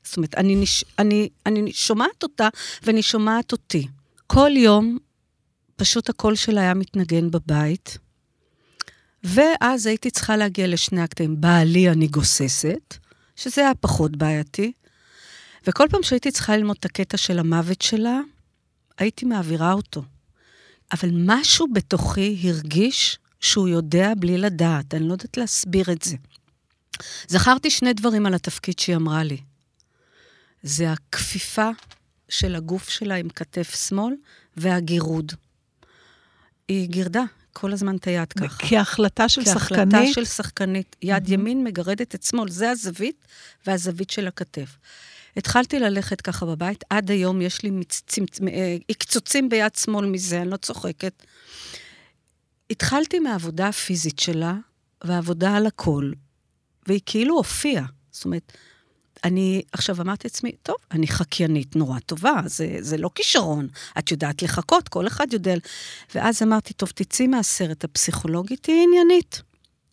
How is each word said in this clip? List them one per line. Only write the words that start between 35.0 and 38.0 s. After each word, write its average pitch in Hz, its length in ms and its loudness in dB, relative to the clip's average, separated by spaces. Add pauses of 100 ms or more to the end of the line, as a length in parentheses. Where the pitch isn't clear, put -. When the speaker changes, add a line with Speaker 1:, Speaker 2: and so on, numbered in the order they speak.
Speaker 1:
היא 190 200 -2
גירדה 180 360 -2 (280)
כל 196 200 -6
הזמן 196 240 -2
את 180 100 -8